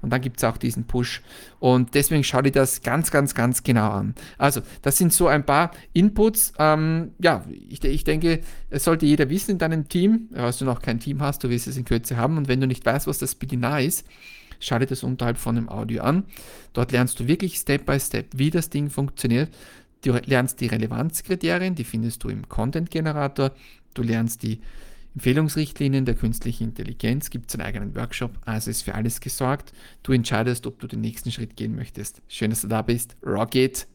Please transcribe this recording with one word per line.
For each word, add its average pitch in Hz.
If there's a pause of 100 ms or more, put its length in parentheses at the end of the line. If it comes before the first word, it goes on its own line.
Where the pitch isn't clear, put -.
Und 127
dann 127
gibt's 127
auch 113
diesen 117
Push. - (380)
Und 127
deswegen 143
schau 127
dir 139
das 135
ganz, 156
ganz, 143
ganz 123
genau 110
an. 101 (200)
Also, 135 (200)
das 139
sind 170
so 175
ein 143
paar 151 (220)
Inputs. 208
Ähm, 156
ja, 170 (240)
ich, -
ich -
denke, 160 (280)
es 143
sollte 165
jeder 147
wissen 196
in 185
deinem 160
Team. 220
Falls 120
du 139
noch 120
kein 117
Team 143
hast, 143
du 123
wirst 120
es 131
in 127
Kürze 117
haben. 131
Und 143
wenn 127
du 135
nicht 127
weißt, 135
was 147
das -
Webinar 127
ist, 143 (560)
schau -
dir 131
das 131
unterhalb 120
von 117
dem 113
Audio 110
an. 160 (480)
Dort 123
lernst 123
du 123
wirklich 165
Step -
by 139
Step, - (100)
wie 143
das 160
Ding 147
funktioniert. 139 (520)
Du 131
lernst 127
die 127
Relevanzkriterien, 165
die 143
findest 113
du 120
im -
Content-Generator. 147 (440)
Du 123
lernst 113
die 113 (540)
Empfehlungsrichtlinien 139
der 120
künstlichen 113
Intelligenz, 120
gibt's -
einen 101
eigenen 104
Workshop. 117
Also 107
ist 110
für 101
alles 110
gesorgt. 131 (300)
Du 135
entscheidest, 120
ob 117
du -
den 117
nächsten 117
Schritt 113
gehen 110
möchtest. -
Schön, 214
dass 220
du 196
da 113
bist. 120
Rock 110
it. 131